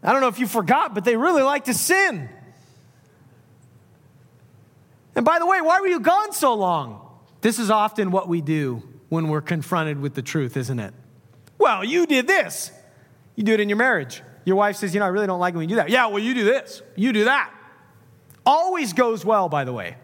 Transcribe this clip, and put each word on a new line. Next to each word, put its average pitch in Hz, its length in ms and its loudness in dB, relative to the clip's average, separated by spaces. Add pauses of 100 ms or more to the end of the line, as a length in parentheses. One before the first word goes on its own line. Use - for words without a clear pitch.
I - 80 0
don't 269 100 4
know 262 60 2
if 233 140 -2
you 247 80 -4
forgot, 233 480 0
but 196 80 -6
they 233 120 2
really 285 280 2
like 285 220 -2
to 254 80 -2
sin. 294 540 0 (2750)
And - 100 0
by 330 140 4
the 339 80 0
way, 370 140 4
why 339 200 4
were 392 60 -2
you 349 140 0
gone 392 320 2
so 262 220 2
long?" 160 460 -2 (420)
This 226 180 0
is 208 100 0
often 214 400 0
what 185 160 0
we 170 140 -2
do 143 420 -4 (260)
when 160 200 -2
we're 151 120 -2
confronted 156 600 -4
with 139 160 -6
the 135 60 -8
truth, 127 340 -4
isn't 123 240 -6
it? 101 140 -10 (640)
"Well, 220 260 2
you 330 220 0
did 262 200 2
this." 330 460 -2 (640)
You 214 80 -4
do 220 100 4
it 214 60 2
in 208 80 0
your 208 100 0
marriage. 220 420 0 (240)
Your 185 120 2
wife 208 180 2
says, 190 200 -6
"You 202 40 2
know, 208 80 0
I 185 40 0
really 202 180 -2
don't 185 100 -2
like 180 160 0
when 165 80 -4
you 160 60 -4
do 208 80 -2
that." 170 140 0
"Yeah, 240 160 4
well, 202 120 -2
you 233 160 -2
do 240 80 -2
this. 233 400 -2 (140)
You 233 160 0
do 214 140 2
that." 254 260 0 (920)
Always 320 480 2
goes 226 320 0
well, 196 240 2
by 147 140 -2
the 127 100 -6
way. 92 320 -8